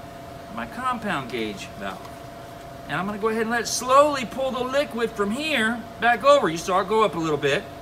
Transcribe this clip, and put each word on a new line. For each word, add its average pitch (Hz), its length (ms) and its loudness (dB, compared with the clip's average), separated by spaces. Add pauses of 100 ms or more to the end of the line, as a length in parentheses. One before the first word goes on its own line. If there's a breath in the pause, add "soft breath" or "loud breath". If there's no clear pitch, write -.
(540)
my 226 120 -8
compound 208 680 -4
gauge 107 360 -6 (120)
valve. 95 300 -10 (800)
And 147 120 -4
I'm 185 60 -2
gonna 208 140 -4
go 220 100 2
ahead 220 140 0
and 220 80 -2
let 233 100 0
it 175 60 -4
slowly 269 580 4
pull 262 260 -2
the 247 120 -2
liquid 254 480 0
from 202 200 -2
here 240 480 0 (220)
back 233 240 4
over. 277 240 8
You 160 80 -2
saw 185 240 2
it 185 80 -2
go 220 140 4
up 196 120 2
a 165 40 -2
little 160 180 2
bit. 143 260 2 (180)